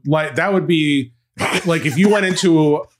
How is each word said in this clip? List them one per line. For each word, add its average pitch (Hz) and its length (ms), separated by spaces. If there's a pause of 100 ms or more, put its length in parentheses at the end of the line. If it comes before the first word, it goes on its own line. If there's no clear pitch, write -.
like, 151 300
that 185 180
would 170 140
be, 147 440 (540)
like, 165 220
if 131 100
you 196 100
went 202 200
into 160 560 (160)